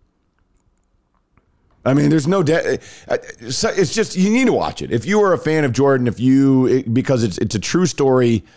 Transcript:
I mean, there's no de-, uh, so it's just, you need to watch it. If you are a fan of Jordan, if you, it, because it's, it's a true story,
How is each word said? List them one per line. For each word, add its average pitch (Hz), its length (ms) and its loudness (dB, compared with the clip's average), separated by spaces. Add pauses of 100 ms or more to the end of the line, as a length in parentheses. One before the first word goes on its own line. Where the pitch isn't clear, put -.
(1800)
I 123 100 0
mean, 147 160 2
there's 147 180 0
no 190 160 2
de-, 139 360 0 (280)
uh, 127 100 -2 (320)
so 214 200 -4
it's - 240 -2
just, 214 220 -4
you 185 140 0
need 254 160 2
to 202 80 2
watch 80 280 -4
it. 69 100 -8
If 113 140 -4
you 202 180 2
are 190 100 2
a 147 40 0
fan 156 260 0
of 135 80 0
Jordan, 131 360 2
if 110 120 -6
you, 131 480 2
it, 123 260 0
because 127 300 0
it's, 101 160 -4
it's 113 160 -4
a 104 40 -2
true 165 260 0
story, 127 580 0 (140)